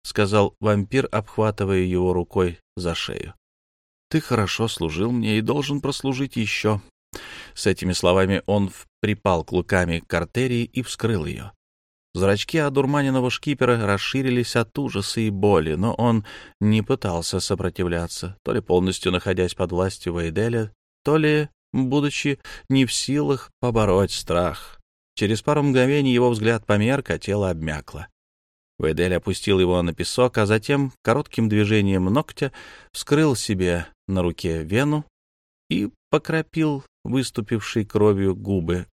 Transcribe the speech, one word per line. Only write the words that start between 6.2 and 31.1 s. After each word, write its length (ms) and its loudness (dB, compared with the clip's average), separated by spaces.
еще». 440 0
С 120 -4
этими 260 0
словами 540 2
он 220 0
в-, 180 -18
припал 420 0
к 80 -12
луками 560 0
к 80 -8
артерии 500 -2
и 180 -8
вскрыл 440 -4
ее. 240 -10
Зрачки 440 0
одурманенного 720 0
шкипера 540 0
расширились 720 0
от 220 -2
ужаса 420 -4
и 100 0
боли, 440 2
но 200 0
он 300 2
не 220 4
пытался 580 -2
сопротивляться, 1040 -4
то 80 -2
ли 80 0
полностью 520 0
находясь 420 -2
под 180 -4
властью 440 -2
Вейделя, 560 -2
то 120 2
ли 320 2
будучи 680 -2
не 160 4
в 80 -6
силах 580 -2
побороть 520 2
страх. 680 -2
Через 280 0
пару 200 0
мгновений 500 4
его 180 4
взгляд 360 0
померк, 440 2
а 80 -2
тело 320 0
обмякло. 580 -6
Вейдель 340 2
опустил 460 0
его 220 4
на 100 -2
песок, 460 0
а 80 4
затем 460 0
коротким 460 0